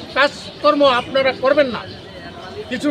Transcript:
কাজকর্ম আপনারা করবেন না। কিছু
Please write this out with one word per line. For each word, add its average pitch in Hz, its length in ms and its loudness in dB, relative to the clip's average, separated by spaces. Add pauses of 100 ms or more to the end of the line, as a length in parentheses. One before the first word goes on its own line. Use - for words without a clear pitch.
(140)
কাজকর্ম 285 680 2 (120)
আপনারা 254 460 0
করবেন 277 300 4
না। 190 120 -6 (840)
কিছু 254 240 -4